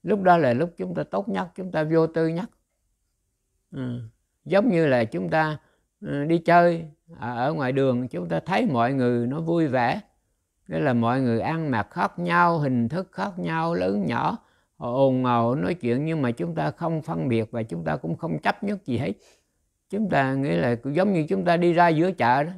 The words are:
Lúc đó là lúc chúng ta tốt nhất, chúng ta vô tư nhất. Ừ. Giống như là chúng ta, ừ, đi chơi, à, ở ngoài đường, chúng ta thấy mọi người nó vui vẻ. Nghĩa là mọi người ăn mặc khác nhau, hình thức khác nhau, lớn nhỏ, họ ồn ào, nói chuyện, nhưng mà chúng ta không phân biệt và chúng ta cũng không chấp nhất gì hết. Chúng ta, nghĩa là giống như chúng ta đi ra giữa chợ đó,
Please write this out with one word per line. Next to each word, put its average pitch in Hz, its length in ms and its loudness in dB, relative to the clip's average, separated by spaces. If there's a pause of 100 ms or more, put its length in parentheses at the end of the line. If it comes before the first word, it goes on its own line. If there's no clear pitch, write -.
Lúc 196 200 0
đó 180 140 6
là 135 160 4
lúc 160 240 0
chúng 185 180 -8
ta 156 80 -4
tốt 196 260 -4
nhất, 185 260 -4
chúng 185 180 -10
ta 156 180 0
vô 160 160 4
tư 160 200 0
nhất. 170 240 -4 (1200)
Ừ. 127 300 -6 (440)
Giống 196 240 2
như 165 180 4
là 123 180 4
chúng 175 240 -6
ta, 156 300 0 (420)
ừ, 143 240 -6
đi 165 140 2
chơi, 170 460 4 (340)
à, 120 160 -8
ở 131 180 0
ngoài 135 200 -2
đường, 131 360 2
chúng 175 200 -8
ta 165 120 -2
thấy 208 260 0
mọi 127 260 2
người 120 340 2
nó 143 140 -4
vui 165 260 0
vẻ. 131 340 0 (680)
Nghĩa 160 120 -6
là 147 140 2
mọi 120 280 2
người 117 200 0
ăn 151 300 -4
mặc 110 200 -2
khác 185 280 -4
nhau, 175 400 2
hình 127 300 0
thức 180 240 -6
khác 190 260 -8
nhau, 165 360 -2
lớn 185 320 -2
nhỏ, 139 320 -2 (380)
họ 120 160 -6
ồn 131 320 2
ào, 120 300 2
nói 175 200 -2
chuyện, 127 300 -2
nhưng 160 180 -2
mà 120 80 0
chúng 170 240 -6
ta 156 160 -2
không 160 320 -4
phân 160 260 -4
biệt 113 220 0
và 117 120 -6
chúng 170 220 -8
ta 156 120 -2
cũng 165 200 -6
không 165 220 -6
chấp - 260 -2
nhất 202 200 -6
gì 117 140 -4
hết. 190 140 -4 (800)
Chúng 202 200 -4
ta, 135 240 2
nghĩa 143 220 0
là 123 280 0
giống 175 280 0
như 156 160 0
chúng 190 160 -2
ta 170 120 2
đi 175 160 2
ra 175 160 6
giữa 165 240 2
chợ 127 300 2
đó, 170 160 -6